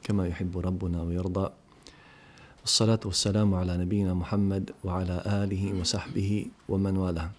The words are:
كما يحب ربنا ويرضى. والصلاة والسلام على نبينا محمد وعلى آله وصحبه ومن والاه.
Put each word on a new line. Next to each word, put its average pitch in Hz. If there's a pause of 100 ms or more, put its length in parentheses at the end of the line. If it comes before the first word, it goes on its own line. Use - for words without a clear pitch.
كما 98
يحب 90
ربنا 90
ويرضى. 90 (1080)
والصلاة 110
والسلام 101
على 90
نبينا 92
محمد 98 (140)
وعلى 90
آله 101
وصحبه 101 (220)
ومن 98
والاه. 90